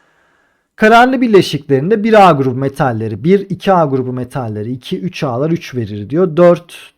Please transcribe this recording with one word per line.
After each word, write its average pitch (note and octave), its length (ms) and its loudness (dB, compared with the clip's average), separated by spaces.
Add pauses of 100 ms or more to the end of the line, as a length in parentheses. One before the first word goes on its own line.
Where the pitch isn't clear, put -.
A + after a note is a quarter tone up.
(760)
Kararlı A#3+ 440 4
bileşiklerinde G3 840 0
bir G#3+ 240 6
A E3 40 6
grubu C3+ 240 -2
metalleri A#2 680 -4
bir, G3 260 0
iki F#3+ 220 -2
A E3+ 120 2
grubu C3 280 -4
metalleri A#2+ 600 -8
iki, F#3 280 -10
üç F3+ 240 -8
A'lar C#3 260 -2
üç E3+ 240 -6
verir G#2 360 -8
diyor. D#3+ 260 -2
Dört, F3 600 0